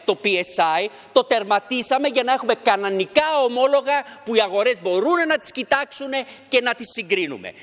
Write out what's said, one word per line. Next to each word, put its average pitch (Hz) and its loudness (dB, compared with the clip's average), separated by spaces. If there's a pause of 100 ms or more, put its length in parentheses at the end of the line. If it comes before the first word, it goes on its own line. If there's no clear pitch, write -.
το 202 0
P - -2
S 175 0
I, 202 -4 (240)
το 254 4
τερματίσαμε 240 0
για 254 0
να 247 0
έχουμε 247 0
κανονικά 202 0
ομόλογα 262 2 (220)
που 233 -4
οι 220 6
αγορές 202 0
μπορούν 233 0
να 311 0
τις - -10
κοιτάξουν 277 -4 (360)
και 254 2
να 247 0
τις 233 -8
συγκρίνουμε. 165 -6